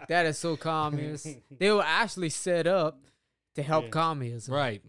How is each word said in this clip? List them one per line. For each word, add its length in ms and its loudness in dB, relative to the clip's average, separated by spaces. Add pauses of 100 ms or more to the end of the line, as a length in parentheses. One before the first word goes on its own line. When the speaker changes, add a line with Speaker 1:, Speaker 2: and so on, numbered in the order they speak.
Speaker 1:
That 180 2
is 120 0
so 180 -2
communist. 720 -4 (160)
Speaker 2:
<laughs> 140 -20
Speaker 1:
They 120 4
were 160 4
actually 440 0
set 360 0
up 380 2 (500)
to 80 -4
help 220 2
Speaker 2:
Yeah. 60 -10
Speaker 1:
communism. 640 -2
Speaker 3:
Right. 360 -2